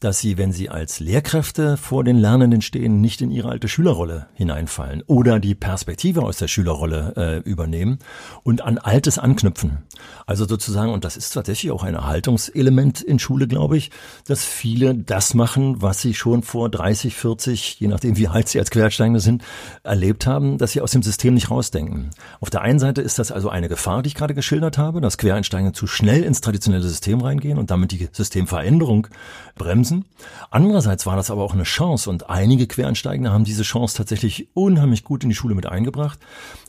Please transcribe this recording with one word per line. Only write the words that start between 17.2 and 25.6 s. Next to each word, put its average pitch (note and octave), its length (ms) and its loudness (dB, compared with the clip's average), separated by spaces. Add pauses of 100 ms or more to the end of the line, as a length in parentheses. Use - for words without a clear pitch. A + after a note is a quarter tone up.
je G#2 80 0
nachdem G#2 280 0
wie G#2 120 2
alt A2 200 0
sie - 120 0
als G2 100 -2
Quereinsteigende A2+ 500 4
sind, A2+ 240 2 (380)
erlebt G2 440 0
haben, C3+ 300 2
dass A2+ 160 0
sie C#3 80 0
aus - 120 -2
dem B2+ 100 4
System A#2 320 2
nicht - 160 2
rausdenken. D2+ 600 -4 (300)
Auf - 80 -8
der G2+ 140 -4
einen C3 160 4
Seite C3+ 240 2
ist - 160 -4
das G#2+ 120 -2
also F#2+ 200 -4
eine F2 180 -4
Gefahr, F#2 340 -2
die D3 60 -2
ich C#3+ 60 -4
gerade D3 200 -4
geschildert D3+ 440 0
habe, D#3+ 240 0
dass - 160 0
Quereinsteigende G2 540 0